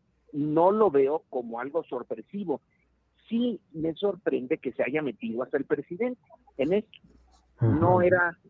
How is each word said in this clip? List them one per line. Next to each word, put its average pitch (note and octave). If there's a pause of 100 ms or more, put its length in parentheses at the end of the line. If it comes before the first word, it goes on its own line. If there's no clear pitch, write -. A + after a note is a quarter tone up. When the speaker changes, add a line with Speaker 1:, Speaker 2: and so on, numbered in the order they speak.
(340)
Speaker 1:
no D3+
lo G#3+
veo C#3
como A#2
algo C#3+
sorpresivo. C3+ (680)
Sí A#3 (140)
me D#3+
sorprende D#3+
que B2
se B2
haya D3+
metido A2+
hasta -
el C3+
presidente F3+ (360)
en D3
esto. - (640)
No D#3+
Speaker 2:
Ajá. F3+
Speaker 1:
era, F3 (120)